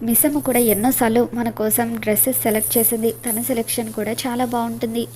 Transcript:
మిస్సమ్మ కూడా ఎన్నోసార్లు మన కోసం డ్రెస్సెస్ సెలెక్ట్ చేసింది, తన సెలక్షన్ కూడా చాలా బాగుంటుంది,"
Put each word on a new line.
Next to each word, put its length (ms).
మిస్సమ్మ 340
కూడా 200
ఎన్నోసార్లు 760
మన 160
కోసం 460
డ్రెస్సెస్ 460
సెలెక్ట్ 360
చేసింది, 320
తన 300
సెలక్షన్ 520
కూడా 200
చాలా 320
బాగుంటుంది," 720